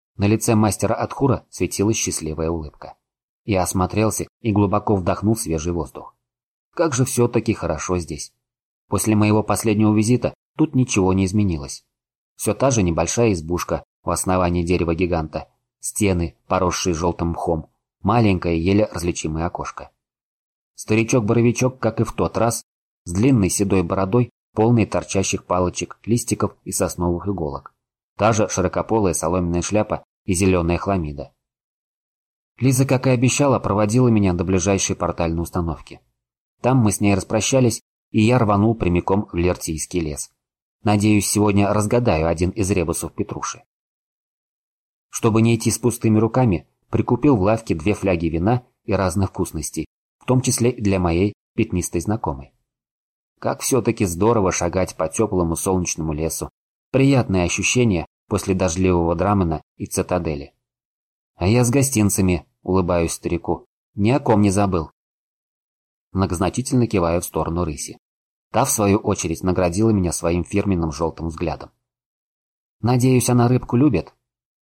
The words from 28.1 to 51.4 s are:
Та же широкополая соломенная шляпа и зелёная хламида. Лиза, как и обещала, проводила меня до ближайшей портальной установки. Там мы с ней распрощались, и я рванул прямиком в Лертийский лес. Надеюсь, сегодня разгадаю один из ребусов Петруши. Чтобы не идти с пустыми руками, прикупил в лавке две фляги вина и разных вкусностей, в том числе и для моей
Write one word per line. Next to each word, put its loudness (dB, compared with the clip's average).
Та 2
же 0
широкополая -2
соломенная -2
шляпа -2
и -2
зелёная 2
хламида. -6
Лиза, 2
как 0
и 2
обещала, 2
проводила 2
меня 4
до -2
ближайшей 0
портальной -2
установки. -6
Там 2
мы 4
с -4
ней 2
распрощались, 0
и 2
я 4
рванул 2
прямиком 0
в -8
Лертийский -2
лес. -8
Надеюсь, 2
сегодня 2
разгадаю 0
один 0
из -2
ребусов -2
Петруши. -8
Чтобы 0
не 4
идти -2
с -4
пустыми 0
руками, 0
прикупил 2
в 2
лавке 0
две -2
фляги -2
вина 0
и -4
разных 0
вкусностей, -8
в -20
том 2
числе 0
и -8
для 2
моей 2